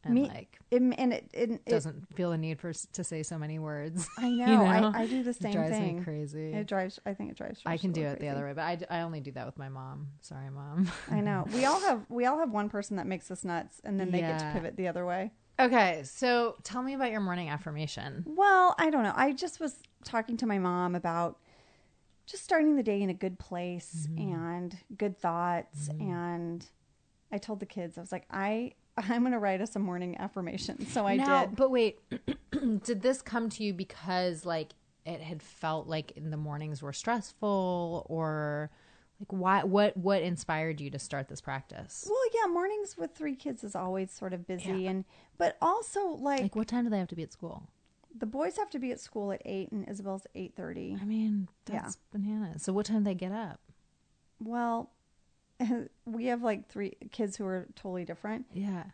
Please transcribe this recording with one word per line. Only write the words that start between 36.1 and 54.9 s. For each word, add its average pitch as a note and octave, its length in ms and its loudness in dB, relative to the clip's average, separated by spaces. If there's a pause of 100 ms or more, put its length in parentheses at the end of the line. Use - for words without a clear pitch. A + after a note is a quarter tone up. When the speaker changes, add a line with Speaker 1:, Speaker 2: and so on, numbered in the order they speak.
Speaker 1:
in D#3 200 -8
the D3+ 60 -4
mornings D3+ 440 -4
were C#3 120 -6
stressful, F#3 1160 0
or, D3+ 600 0 (500)
like, G3+ 120 -10
why, F#3+ 320 4
what, G3+ 340 6
what F#3+ 240 4
inspired D#3+ 600 0
you C#3+ 100 -6
to C#3 80 -6
start C#3 280 -4
this C#3 140 -12
practice? - 680 -8
Speaker 2:
Well, A4+ 100 4 (140)
yeah, G#4+ 180 4
mornings G4 460 -2
with E4 180 -6
three D4 200 -2
kids B3+ 280 -6
is G#3 120 -8
always F#3 360 -2
sort F#3 220 -6
of F3 140 -8
busy, F#3 360 -2
Speaker 1:
Yeah. F#3 80 0
Speaker 2:
and, F#3+ 140 -2 (320)
but E4+ 240 2
also, G4+ 460 2
like C#4 340 0
Speaker 1:
Like, G3 140 0
what A3 120 0
time A#3+ 160 2
do A#3 60 2
they G#3 100 2
have F3 100 -2
to E3+ 60 -8
be E3 80 -6
at - 100 -10
school? - 340 -12 (500)
Speaker 2:
The A3 80 -4
boys C#4 320 -2
have G#4 140 -2
to D4 80 -4
be B3 120 -2
at - 80 -6
school G3+ 320 -6
at - 140 -6
eight F#3+ 260 -6
and G#3 160 -6
Isabel's G3 480 -8
eight F#3 200 -10
thirty. F3+ 460 -8
Speaker 1:
I G3+ 40 -6
mean, G#3+ 420 0 (220)
Speaker 2:
Yeah. G#3 120 -2
Speaker 1:
that's - 160 -8 (140)
bananas. G3+ 520 -4
So F#3+ 100 -2
what G3+ 120 2
time G#3+ 140 2
do G#3 60 4
they G3 100 2
get F3+ 160 -4
up? G#3 280 -6 (800)
Speaker 2:
Well, A#3 520 -2 (680)